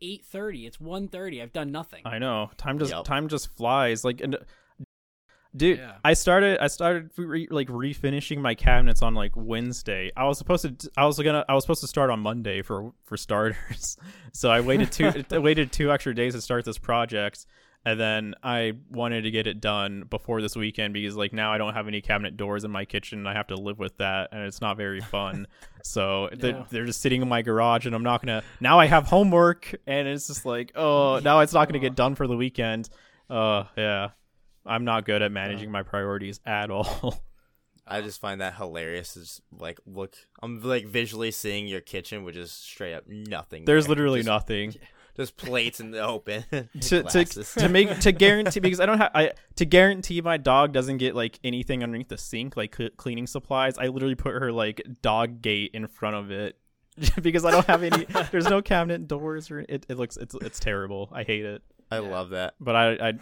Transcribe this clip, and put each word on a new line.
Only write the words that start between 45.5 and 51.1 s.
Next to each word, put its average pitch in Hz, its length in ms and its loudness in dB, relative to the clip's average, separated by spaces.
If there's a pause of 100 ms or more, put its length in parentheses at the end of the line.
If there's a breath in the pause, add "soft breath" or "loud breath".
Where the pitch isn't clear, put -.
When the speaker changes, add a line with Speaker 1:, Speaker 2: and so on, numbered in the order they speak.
Speaker 3:
in 113 120 -14
the 110 140 -6
open. 107 420 -6
<laughs> - 40 -10
Speaker 2:
To, 131 160 -6 (120)
to, 175 220 2
Speaker 3:
Glasses. 165 540 0
Speaker 2:
to 196 140 4
make, 196 320 4
to 202 100 8
guarantee, 202 480 6
Speaker 3:
<laughs> 185 80 2
Speaker 2:
because 180 140 2
I 185 40 6
don't 214 140 4
have, 214 160 4
I, 156 160 4 (240 soft breath)
to 175 100 0
guarantee 180 560 6
my 165 160 0
dog 139 360 4
doesn't 131 240 0
get, 123 180 0